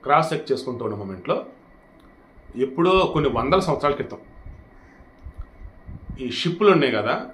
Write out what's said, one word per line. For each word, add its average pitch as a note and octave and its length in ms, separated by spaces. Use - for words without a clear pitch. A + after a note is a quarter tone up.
క్రాస్ D#3 280
చెక్ - 180
చేసుకుంటూ A#2+ 360
ఉన్న G2+ 140
మూమెంట్లో F#2+ 340
ఎప్పుడో E3+ 280
కొన్ని C#3+ 140
వందల E3+ 280
సంవత్సరాల C#3+ 320
క్రితం - 220
ఈ B2 40
షిప్పులు F3+ 380
ఉన్నాయి C3 220
కదా A2+ 140